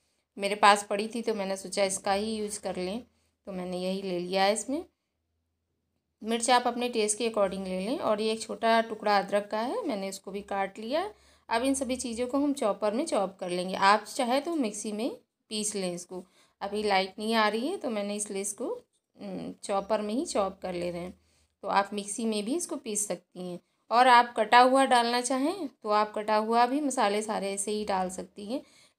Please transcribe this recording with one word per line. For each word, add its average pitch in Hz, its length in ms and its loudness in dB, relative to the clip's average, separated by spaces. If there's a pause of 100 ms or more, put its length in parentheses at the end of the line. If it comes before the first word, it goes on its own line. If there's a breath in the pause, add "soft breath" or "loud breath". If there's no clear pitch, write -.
(360)
मेरे 202 200 -2
पास 208 300 6
पड़ी 208 220 -2
थी 233 140 -6
तो 226 120 -2
मैंने 196 240 -4
सोचा 196 280 -2
इसका 190 280 -2
ही 214 220 -2
यूज़ 208 260 -6
कर 185 160 -6
लें, 190 240 -4 (440)
तो 196 60 -12
मैंने 180 260 -6
यही 185 240 -4
ले 185 160 -4
लिया 185 260 0
है। 202 80 4
इसमें 269 320 -4 (1400)
मिर्च 226 280 -2
आप 247 160 4
अपने 240 220 -2
टेस्ट 214 300 0
के 233 100 -2
according 196 360 0
ले 185 160 -4
लें। 233 200 -4
और 208 200 0
ये 220 120 0
एक 220 100 -4
छोटा 226 400 2
टुकड़ा 214 360 0
अदरक 196 280 0
का 214 140 -4
है, 330 220 -4
मैंने 202 260 -4
इसको 196 220 -12
भी 196 120 -8
काट 196 360 -4
लिया। 269 260 -4 (440 soft breath)
अब 226 140 2
इन 269 120 2
सभी 262 220 -2
चीज़ों 240 300 -4
को 277 120 -2
हम 285 140 2
चॉपर 208 420 0
में 269 120 0
चॉप 196 320 -2
कर 180 120 -6
लेंगे। 180 260 -2
आप 208 300 6
चाहे 254 340 0
तो 339 160 -4
मिक्सी 220 360 -4
में 220 180 -4 (400)
पीस 214 240 -4
लें 185 180 -2
इसको। 180 300 -10 (380 soft breath)
अभी 202 220 -4
लाइट 196 360 2
नहीं 220 160 0
आ 220 140 6
रही 226 200 0
है 381 80 -2
तो 269 140 -6
मैंने 208 260 -4
इसलिए 202 260 -6
इसको, 240 260 -6 (500)
हम्म, 185 340 -10 (100)
चॉपर 196 380 -2
में 214 140 -4
ही 285 120 -2
चॉप 196 340 -2
कर 185 140 -6
ले 175 160 -4
रहे 170 120 -8
हैं। 180 120 -12 (500)
तो 196 60 -6
आप 202 220 2
मिक्सी 208 340 -4
में 208 180 -2
भी 254 120 -2
इसको 339 220 -6
पीस 208 300 -4
सकती 180 400 -8
हैं। 175 100 -10 (320)
और 247 180 8
आप 240 280 8
कटा 226 240 6
हुआ 262 260 8
डालना 240 360 4
चाहें 277 460 -2
तो - 220 -10
आप 208 220 2
कटा 214 260 0
हुआ 233 280 4
भी 269 160 0
मसाले 220 400 0
सारे 196 300 -4
ऐसे 202 180 -4
ही 214 160 -2
डाल 185 240 -2
सकती 185 360 -12
हैं, 247 140 -6 (380 soft breath)